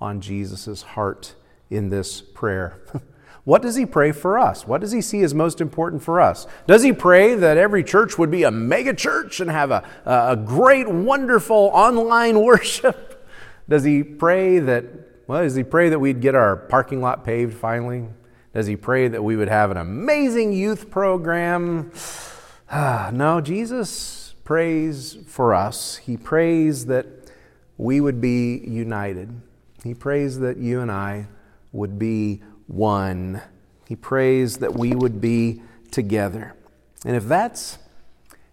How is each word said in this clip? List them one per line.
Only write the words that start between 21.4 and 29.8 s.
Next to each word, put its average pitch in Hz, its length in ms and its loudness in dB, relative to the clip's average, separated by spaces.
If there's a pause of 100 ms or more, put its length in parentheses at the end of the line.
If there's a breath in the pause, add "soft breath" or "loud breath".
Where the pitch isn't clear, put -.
<sighs> - 760 -18
No, 139 680 -2
Jesus 214 1000 -8
prays 160 840 -2
for 117 300 2
us. 101 400 -4
He 120 200 -8
prays 156 680 0
that 127 220 -2 (680 soft breath)
we 127 240 0
would 135 200 0
be 120 460 -2
united. 110 760 -8 (420)